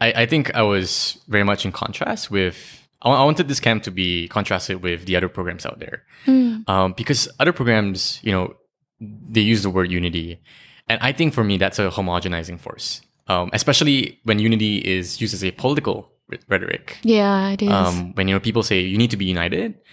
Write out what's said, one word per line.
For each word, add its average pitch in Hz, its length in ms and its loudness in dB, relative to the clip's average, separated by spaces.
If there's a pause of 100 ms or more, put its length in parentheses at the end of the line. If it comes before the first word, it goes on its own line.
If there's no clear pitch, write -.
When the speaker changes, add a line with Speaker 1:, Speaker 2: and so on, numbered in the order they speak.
Speaker 1:
I, 117 220 2
I 120 40 2
think 151 280 0
I 113 80 2
was 98 640 0
very 104 160 2
much 101 220 0
in 95 80 -4
contrast - 580 -6
with, 95 260 0 (460)
I, 117 60 2
wa-, 135 140 6
I - 20 6
wanted 151 240 2
this 139 120 -4
camp 110 240 0
to 98 60 -6
be 90 380 -2
contrasted 95 540 -2
with 87 240 -4
the 90 100 0
other 90 120 0
programs 87 380 -8
out - 140 -12
there. - 240 -12 (220)
Speaker 2:
Mm. 240 420 2
Speaker 1:
Um, 190 280 2
because - 320 -2 (120)
other 170 120 4
programs, 107 680 0
you 110 80 -2
know, 92 240 0 (460)
they 110 400 -2
use 107 220 4
the 98 80 -2
word 90 200 0
unity. 85 500 -4 (480)
And 113 140 0
I 127 100 2
think 156 220 2
for 117 80 2
me, 101 140 2
that's 95 240 0
a 98 100 2
homogenizing 87 720 -4
force, - 400 -12 (260)
um, 90 260 0
especially 139 720 2
when 110 140 2
unity 107 400 2
is 92 420 -4
used 101 140 -2
as 90 80 -6
a 92 100 0
political 135 600 -2 (160)
rhe-, - 100 -12 (100)
rhetoric. - 540 -4
Speaker 2:
Yeah, 202 480 4
it 196 120 -4
is. 202 80 2
Speaker 1:
Um, 90 440 0
when, 95 140 0
you 95 60 2
know, 95 60 2
people 113 220 0
say 98 180 2
you 95 180 0
need 117 120 4
to 117 60 -4
be 98 80 -2
united, 92 500 -2 (180)